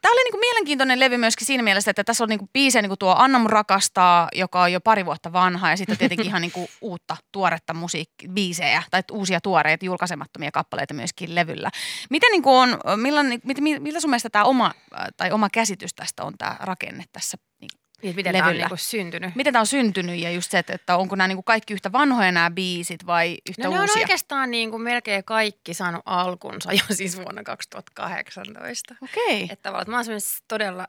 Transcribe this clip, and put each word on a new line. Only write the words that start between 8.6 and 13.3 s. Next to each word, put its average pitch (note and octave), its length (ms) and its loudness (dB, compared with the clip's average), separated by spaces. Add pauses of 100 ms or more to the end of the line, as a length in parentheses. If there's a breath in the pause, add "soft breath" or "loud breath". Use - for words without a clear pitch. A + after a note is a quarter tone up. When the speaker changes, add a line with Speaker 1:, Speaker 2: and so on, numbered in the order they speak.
Speaker 1:
tai F#3+ 120 0 (100)
uusia F#3+ 280 -2
tuoreita, D#3+ 440 2
julkaisemattomia E3 680 -6
kappaleita - 440 -6
myöskin E3 400 -10
levyllä. E3 360 -2 (400 loud breath)
Miten A4+ 220 4
niinku C4+ 240 6
on, B3 220 6 (180)
millainen, C4+ 480 0